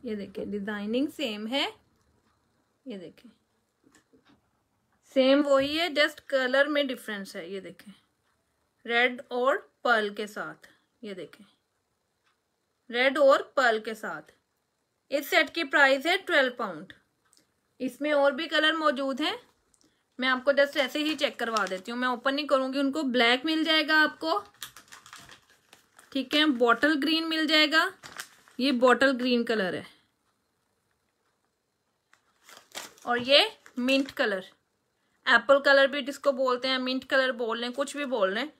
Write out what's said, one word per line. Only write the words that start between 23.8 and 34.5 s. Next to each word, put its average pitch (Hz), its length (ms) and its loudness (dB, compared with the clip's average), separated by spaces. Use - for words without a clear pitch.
आपको, 320 400 0
ठीक 269 220 -6
है, 302 120 4
bottle 262 540 2
green 320 240 0
मिल 320 220 -2
जाएगा, 311 460 2
ये 269 140 2
bottle 247 400 4
green 240 320 0
color 208 300 -2
है, 165 120 -10
और 240 120 0
ये 285 320 2
mint 269 320 0
color, 202 340 -4